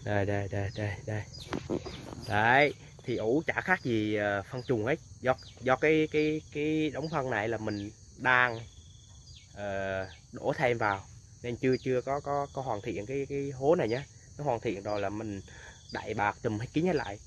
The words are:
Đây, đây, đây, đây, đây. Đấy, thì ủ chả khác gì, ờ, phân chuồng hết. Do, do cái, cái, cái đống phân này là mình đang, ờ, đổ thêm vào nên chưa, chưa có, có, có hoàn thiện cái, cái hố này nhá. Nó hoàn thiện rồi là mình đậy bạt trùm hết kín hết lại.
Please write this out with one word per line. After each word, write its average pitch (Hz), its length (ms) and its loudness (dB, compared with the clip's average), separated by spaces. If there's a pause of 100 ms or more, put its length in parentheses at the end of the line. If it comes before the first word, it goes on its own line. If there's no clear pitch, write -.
Đây, 101 220 2
đây, 101 240 0
đây, 98 260 -2
đây, 104 140 -2 (160)
đây. 107 160 -4 (1040)
Đấy, 117 460 6 (300)
thì 117 120 -2
ủ 113 300 2
chả 117 140 0
khác 185 240 0
gì, 107 300 2
ờ, 104 360 2
phân 127 120 -6
chuồng 113 240 0
hết. 147 100 2 (240)
Do, 127 140 4 (260)
do 127 160 4
cái, 156 360 4
cái, 151 280 2 (120)
cái 156 380 0
đống 139 200 -4
phân 139 200 0
này 110 180 2
là 113 100 0
mình 104 320 -4 (280)
đang, 123 420 6 (920)
ờ, 98 520 -4 (260)
đổ - 240 -2
thêm 120 220 2
vào 101 280 0 (360)
nên 120 140 -4
chưa, 131 200 2
chưa 127 240 0
có, 135 200 -4
có, 143 320 -2
có 139 100 -6
hoàn 113 200 -4
thiện 104 240 -6
cái, 135 220 -4
cái 139 220 -4
hố 135 240 6
này 151 140 2
nhá. 127 160 0 (340)
Nó 147 60 -6
hoàn 120 160 2
thiện 98 220 -2
rồi 104 180 -2
là 101 80 -2
mình 104 320 -6 (520)
đậy 107 220 -4
bạt 104 280 2
trùm 107 160 0
hết 117 140 -6
kín 160 140 2
hết 175 100 2
lại. 104 300 -2